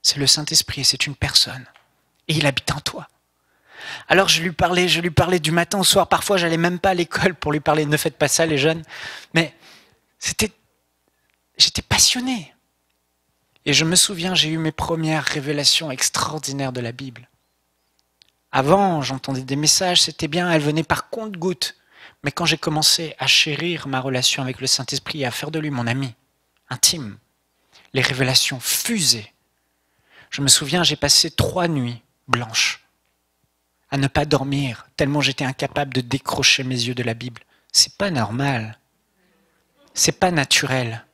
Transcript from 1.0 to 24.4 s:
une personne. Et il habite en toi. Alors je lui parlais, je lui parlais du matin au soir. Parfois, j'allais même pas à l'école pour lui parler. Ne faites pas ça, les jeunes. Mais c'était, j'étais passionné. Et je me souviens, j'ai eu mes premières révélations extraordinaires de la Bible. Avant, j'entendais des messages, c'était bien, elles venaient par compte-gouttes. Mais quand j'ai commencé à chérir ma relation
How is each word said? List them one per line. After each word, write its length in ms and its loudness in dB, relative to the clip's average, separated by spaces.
une 100 -8
personne. 500 0
Et 60 2
il 100 2
habite 260 0
en 80 -4
toi. 300 -10
Alors 220 4
je 120 2
lui 100 -2
parlais, 360 2
je 140 2
lui 100 -2
parlais 280 2
du 120 -2
matin 280 0
au 40 0
soir. 240 4
Parfois, 300 2
j'allais 200 2
même 220 0
pas 120 2
à 20 2
l'école 420 0
pour 160 -4
lui 80 2
parler. 260 2
Ne 120 2
faites 200 -2
pas 100 2
ça, 180 2
les 120 0
jeunes. 260 0
Mais 220 0
c'était, 320 -4
j'étais 240 2
passionné. 720 0
Et 80 2
je 120 4
me 100 2
souviens, 400 0
j'ai 140 2
eu 80 -2
mes 140 -2
premières 520 -2
révélations 680 0
extraordinaires 840 -4
de 80 -6
la 100 -6
Bible. 380 -16
Avant, 500 4
j'entendais 400 -4
des 140 -4
messages, 460 2
c'était 260 -2
bien, 240 0
elles 100 4
venaient 220 0
par 260 -2
compte-gouttes. 680 -6
Mais 80 -2
quand 140 -2
j'ai 120 2
commencé 640 0
à 80 -2
chérir 600 0
ma 120 -2
relation 440 -2